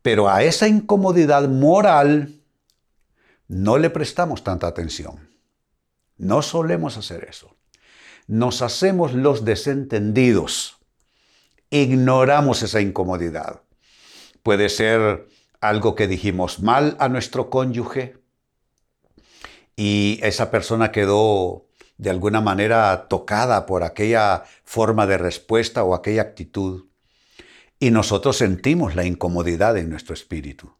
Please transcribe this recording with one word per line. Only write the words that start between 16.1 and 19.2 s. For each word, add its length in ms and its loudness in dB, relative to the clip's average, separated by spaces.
mal 400 2
a 80 0
nuestro 400 -4
cónyuge 680 -4